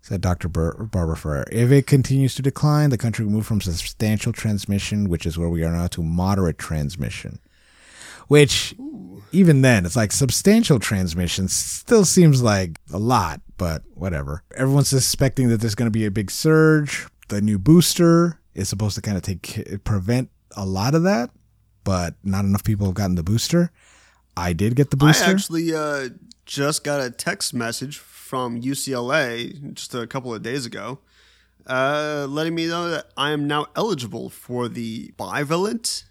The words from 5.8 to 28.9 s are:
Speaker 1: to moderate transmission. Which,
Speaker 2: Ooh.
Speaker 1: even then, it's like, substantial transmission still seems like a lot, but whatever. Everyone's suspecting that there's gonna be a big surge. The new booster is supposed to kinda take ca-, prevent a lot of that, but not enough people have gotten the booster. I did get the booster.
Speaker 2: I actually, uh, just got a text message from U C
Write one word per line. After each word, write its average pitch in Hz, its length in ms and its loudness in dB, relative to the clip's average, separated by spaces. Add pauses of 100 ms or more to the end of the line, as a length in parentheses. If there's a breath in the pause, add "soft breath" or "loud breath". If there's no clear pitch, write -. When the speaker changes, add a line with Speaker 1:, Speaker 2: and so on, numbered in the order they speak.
Speaker 1:
to 87 140 -6
moderate 87 560 0
transmission. 71 840 -6 (880 loud breath)
Which, - 500 4
Speaker 2:
Ooh. 277 540 -16
Speaker 1:
even 160 300 6
then, 117 240 6
it's 85 100 -4
like, 107 160 2
substantial 165 680 4
transmission 92 680 -2
still - 560 2
seems 156 400 6
like 95 340 0 (140)
a 80 80 -6
lot, 104 400 0 (180)
but 80 260 -4 (100)
whatever. 76 500 -6 (100)
Everyone's 135 360 2
suspecting 131 580 0
that 113 140 2
there's 110 140 -2
gonna 117 160 0
be 110 140 0
a 104 60 -2
big 101 180 -4
surge. 156 800 2 (220)
The 104 100 -2
new 104 180 2
booster 170 840 6 (120)
is 95 140 -4
supposed 104 280 -2
to 104 60 -8
kinda 98 200 -2
take 92 220 -8
ca-, - 340 -10
prevent 107 520 -2 (280)
a 101 80 -6
lot 95 280 -2
of 165 100 2
that, 214 260 0 (560)
but 90 360 -2
not 98 220 -2
enough 98 220 0
people 104 220 0
have 92 80 -2
gotten 95 200 0
the 85 80 -2
booster. 165 480 0 (640 soft breath)
I 90 160 -2
did 101 240 0
get 139 160 2
the 139 60 -2
booster. 151 260 6
Speaker 2:
I 180 80 4
actually, 165 420 -2
uh, 147 360 -4 (360)
just 143 380 -2
got 143 160 -2
a 127 100 -4
text - 440 -6
message 120 440 -6
from 123 600 -8
U 131 180 -6
C 135 160 -8